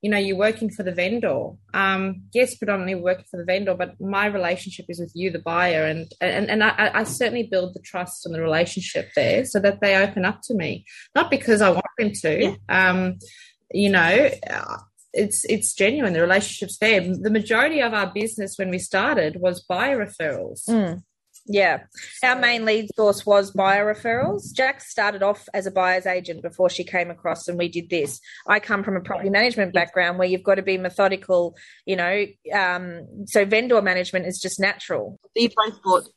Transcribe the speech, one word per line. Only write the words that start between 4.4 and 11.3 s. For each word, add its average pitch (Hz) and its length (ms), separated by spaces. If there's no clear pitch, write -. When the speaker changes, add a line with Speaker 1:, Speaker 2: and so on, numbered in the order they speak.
Speaker 1:
is 170 140
with 170 120
you, 180 160
the 170 100
buyer. 170 440
And, 160 260
and, 196 280
and 214 140
I, 214 300
I 220 100
certainly 233 400
build 185 300
the 180 80
trust - 440
and 170 80
the 160 80
relationship 165 760
there 175 260
so 233 160
that 202 220
they 196 160
open 202 260
up 196 200
to 254 100
me, 160 320
not - 160
because 226 320